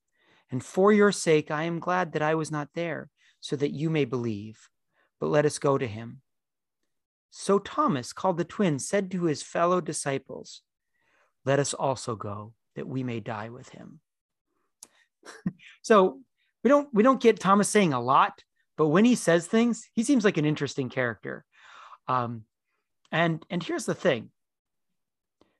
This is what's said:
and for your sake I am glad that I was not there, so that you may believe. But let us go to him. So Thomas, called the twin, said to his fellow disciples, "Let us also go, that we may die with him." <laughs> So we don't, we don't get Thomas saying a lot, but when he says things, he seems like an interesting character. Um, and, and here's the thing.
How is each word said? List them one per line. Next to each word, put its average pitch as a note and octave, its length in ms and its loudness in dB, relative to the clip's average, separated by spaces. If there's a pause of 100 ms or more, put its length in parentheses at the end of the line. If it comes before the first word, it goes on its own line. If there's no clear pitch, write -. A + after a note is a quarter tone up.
(500)
and B2+ 140 -6
for G3 280 4
your G#3 200 6
sake D#3 380 2
I D#3 140 -4
am E3+ 160 -4
glad F3+ 320 -2
that D3+ 100 -2
I D#3 120 2
was D#3 160 -4
not D3 240 -6
there, E3 360 -8 (300)
so - 160 -6
that C3 160 -2
you D#3 180 -4
may D#3 140 2
believe. A2+ 640 -6 (520)
But D#3 80 -2
let D3+ 180 4
us D3 120 -2
go C#3 200 0
to C3+ 80 -4
him. A#2 340 -12 (1120)
So - 280 0
Thomas, G3 540 -2
called F#3 240 -2
the E3 80 -4
twin, E3 340 0
said G3 320 -4
to F3+ 140 -4
his D3+ 180 -2
fellow F3+ 380 0
disciples, - 800 -8 (840)
"Let C#3 140 2
us C#3 160 -2
also C3 420 -4
go, G#2 360 -12 (240)
that C#3 120 -10
we C3+ 140 -6
may A#2 180 -6
die A2 280 -10
with B2 220 -20
him." - 300 -20 (1200)
<laughs> - 280 -10 (300)
So G#3 380 4 (440)
we A3+ 40 4
don't, C#4+ 240 4
we G#3 100 4
don't B3+ 180 4
get A3+ 200 4
Thomas G3 280 4
saying G3 240 2
a B2 80 -2
lot, D3 420 0 (340)
but D#3 120 2
when E3+ 160 6
he B3 100 6
says E3+ 320 2
things, A3+ 480 0
he A3+ 80 -2
seems A3+ 220 2
like G3 120 2
an D#3 80 0
interesting C#3+ 440 -2
character. A#2 560 -6 (640)
Um, A#2+ 340 -4 (680)
and, E3 380 0
and F3 140 -4
here's D#4+ 240 -6
the F3 80 -2
thing. B2+ 360 -2 (1300)